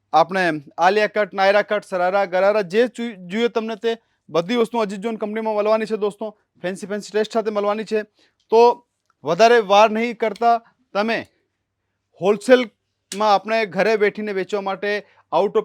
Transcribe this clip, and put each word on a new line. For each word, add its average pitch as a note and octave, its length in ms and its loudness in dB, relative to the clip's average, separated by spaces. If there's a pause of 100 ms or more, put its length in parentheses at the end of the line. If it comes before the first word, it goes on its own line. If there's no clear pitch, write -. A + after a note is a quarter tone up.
(140)
આપણે E3 380 2 (260)
આલિયા G3+ 300 2
કટ, G#3 260 -4
નાયરા G3 280 2
કટ, G#3 240 -4
સરારા, F#3+ 400 -2
ગરારા, F#3+ 360 2
જે G#3 260 0
ચુ-, A#3 280 -10
જોઈએ F#3 320 -4
તમને A3 280 -6
તે A3+ 220 -4 (320)
બધી E3+ 260 -2
વસ્તુ A#3 220 -2
અજીત G#3 220 -4
જોન A3 160 -6
કંપનીમાં A3 400 -6
મળવાની G#3+ 300 0
છે G#3+ 120 -6
દોસ્તો, G#3 400 -8 (240)
ફેન્સી, F#3 260 -8
ફેન્સી G3+ 260 -10
ટેસ્ટ G#3+ 200 -2
સાથે A3 180 -2
મળવાની G#3 320 -2
છે. G#3+ 200 -4 (460)
તો A#3 380 4 (360)
વધારે A3 360 4
વાર G#3 320 4
નહીં A3+ 260 -4
કરતા A3+ 440 0 (320)
તમે G#3 340 -4 (920)
હોલસેલમાં G#3+ 1120 0
આપણે G#3+ 320 0
ઘરે F#3+ 320 0
બેઠીને G#3 340 -2
વેચવા F#3+ 300 -6
માટે, G3 440 -6 (300)
out F#3+ 220 0
of G3+ 80 2